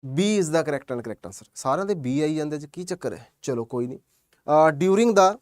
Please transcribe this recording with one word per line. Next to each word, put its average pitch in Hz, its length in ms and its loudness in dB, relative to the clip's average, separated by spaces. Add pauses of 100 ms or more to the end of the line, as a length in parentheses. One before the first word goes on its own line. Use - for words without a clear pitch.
B 131 120 -6
is 202 280 2
the 156 140 0
correct 143 320 -4
and 123 60 -4
correct 110 320 -10
answer। - 260 -20
ਸਾਰਿਆਂ 160 300 -2
ਦੇ 202 80 -2
B 139 300 -2
ਆਈ 156 120 -2
ਜਾਂਦੇ 151 220 -6
ਜੀ, 147 160 -12
ਕੀ 180 100 -12
ਚੱਕਰ 170 300 -8
ਹੈ? - 140 -16 (140)
ਚਲੋ 117 240 -4
ਕੋਈ 123 220 -4
ਨਹੀਂ। - 120 -12 (480)
ਅਹ, 156 240 6
during 190 380 2
the 196 320 6